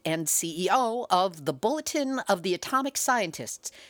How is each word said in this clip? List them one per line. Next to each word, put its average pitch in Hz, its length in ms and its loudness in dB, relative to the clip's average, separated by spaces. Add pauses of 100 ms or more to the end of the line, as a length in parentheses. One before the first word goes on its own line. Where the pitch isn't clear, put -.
and 160 240 -2
C 165 380 0
E - 40 2
O 240 400 2
of 180 340 2
the 147 80 0
Bulletin 269 760 0
of 180 160 2
the 180 100 2
Atomic 262 420 0
Scientists, 180 760 -2 (180)